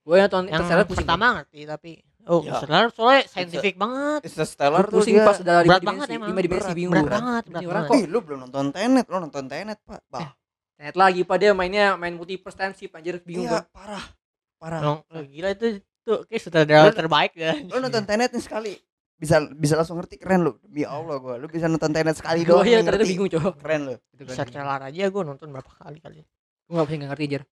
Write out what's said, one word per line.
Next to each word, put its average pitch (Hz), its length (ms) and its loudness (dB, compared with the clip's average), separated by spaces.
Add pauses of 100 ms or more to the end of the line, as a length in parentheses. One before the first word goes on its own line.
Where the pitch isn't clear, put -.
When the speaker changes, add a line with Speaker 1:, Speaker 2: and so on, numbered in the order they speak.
Speaker 1:
Gua 156 200 -2
nonton 196 220 2
Speaker 2:
Yang 190 100 -6
Speaker 1:
Interstellar 170 320 2
pusing. 185 160 -4
Speaker 2:
pertama 175 260 0 (100)
ngerti, 147 280 -14
tapi, 151 260 -12 (340)
oh, 170 140 2
Speaker 3:
Iya. 147 140 -4
Speaker 2:
Interstellar 147 380 0
soalnya 254 300 4
Speaker 3:
It's 226 60 -4
a, - 60 -20
Speaker 2:
scientific 175 440 -4
banget. 277 460 -4
Speaker 3:
it's - 140 -14
a 156 100 -2
stellar 147 340 2
Speaker 1:
Gua 202 80 4
Speaker 3:
tuh - 80 0
Speaker 1:
pusing 208 200 4
Speaker 3:
dia. 214 80 8
Speaker 1:
pas 202 160 6
dari 175 260 4
Speaker 2:
Berat 180 140 6
Speaker 1:
dimensi, 180 80 -4
Speaker 2:
banget 190 240 -6
emang. 220 160 -8
Speaker 1:
lima 190 120 -2
dimensi 180 240 -2
Speaker 3:
Berat. 175 120 -6
Speaker 1:
bingung 175 180 -2
Speaker 2:
Berat 151 100 4
Speaker 1:
gua. - 120 -2
Speaker 2:
banget, 240 280 -4
berat 165 160 -10
Speaker 1:
Ini 175 80 -10
orang 180 160 -4
Speaker 2:
banget. 143 80 -4
Speaker 1:
kok 285 80 4
Speaker 3:
Ih, 185 60 -4
lu 185 140 -4
belum 147 200 -12
nonton 127 300 -6
Tenet, 233 360 0
lu 175 120 -8
nonton 143 260 -8
Tenet, 175 360 -12
Pak. - 260 -20
Bah. - 140 -12
Speaker 1:
Eh, 147 100 -12 (460)
Tenet 147 200 -16
lagi, 185 260 4
Pak, 185 140 0
dia 202 160 4
mainnya 190 420 2
main 175 200 -6
multiverse 180 400 -14
time 190 180 -6
skip, 190 200 -18
anjir, 170 280 -10
bingung 175 240 -8
Speaker 3:
Iya, 233 80 -4
Speaker 1:
gua. 190 160 -2
Speaker 3:
parah, 196 360 -14 (520)
parah. 165 240 -10
Speaker 2:
Nong-, 151 240 -4
oh, 165 180 -16
gila 143 280 -8
itu, 202 160 -6 (120)
itu - 340 -8 (120)
kayak 220 160 -8
sutradara 156 420 6
Speaker 3:
Lu, 156 100 10
Speaker 2:
terbaik 160 420 0
ya. 160 260 -4
Speaker 3:
lu 185 180 -8
nonton 247 240 -2
Tenet 220 280 -2
nih 233 100 -6
sekali, 214 320 -8 (420)
bisa, 156 220 0 (140)
bisa 147 240 0
langsung 165 200 -2
ngerti, 180 220 -12
keren 185 260 0
lu. 131 160 -2
Demi - 240 -12
Allah 147 340 -8
gua, 131 200 -10
lu 127 100 -12
bisa 165 200 -4
nonton 160 220 0
Tenet 156 280 0
sekali 165 260 -2
Speaker 1:
Gua 170 140 6
Speaker 3:
doang 196 80 6
Speaker 1:
iya, 233 100 6
Speaker 3:
nih 226 120 6
Speaker 1:
ternyata 196 120 0
Speaker 3:
ngerti. 180 140 2
Speaker 1:
bingung, 185 180 -2
Cok. 165 280 -2
Speaker 3:
Keren 151 240 -2
lu. 131 120 -8 (140)
Speaker 1:
Itu 131 140 -20
kan. 127 120 -14
Speaker 2:
Interstellar 139 480 -6
aja 147 260 -8
gua 196 160 -4
nonton 143 260 -12
berapa 131 200 -14
kali 156 280 -20
kali. 151 200 -20 (460)
Speaker 1:
Gua - 100 -14
nggak 160 140 2
bisa, 156 80 -6
nggak 143 160 -10
ngerti, 147 140 -4
anjir. 139 260 -4